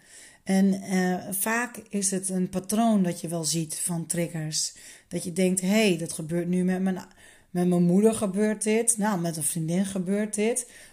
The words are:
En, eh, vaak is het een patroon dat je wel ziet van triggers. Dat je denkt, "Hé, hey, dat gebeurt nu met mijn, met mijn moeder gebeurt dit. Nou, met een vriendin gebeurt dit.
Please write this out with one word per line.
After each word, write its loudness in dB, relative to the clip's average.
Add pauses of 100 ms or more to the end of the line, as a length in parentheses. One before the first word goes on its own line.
(440)
En, 4
eh, -2
vaak -4 (120)
is -2
het -4
een -2
patroon 0
dat -2
je -8
wel -4
ziet -4
van -4
triggers. -4 (340)
Dat -6
je -8
denkt, 2
"Hé, 0
hey, 4
dat -6
gebeurt -2
nu 2
met 0
mijn, 0 (560)
met 0
mijn 4
moeder 6
gebeurt 0
dit. 2
Nou, 0
met -2
een -6
vriendin 0
gebeurt -2
dit. -2 (220)